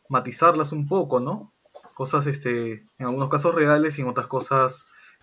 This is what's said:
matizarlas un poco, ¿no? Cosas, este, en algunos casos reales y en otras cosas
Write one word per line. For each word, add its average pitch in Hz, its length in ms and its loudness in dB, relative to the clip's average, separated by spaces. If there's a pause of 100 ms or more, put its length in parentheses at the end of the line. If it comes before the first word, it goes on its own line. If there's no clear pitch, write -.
matizarlas 147 640 2
un 147 140 -4
poco, 147 320 2
¿no? 160 340 -6 (420)
Cosas, 139 320 0
este, 117 580 -4 (140)
en 131 80 -8
algunos 135 220 -2
casos 147 260 0
reales 151 420 2
y 143 40 -6
en 127 80 -4
otras 123 180 -4
cosas 131 600 0 (340)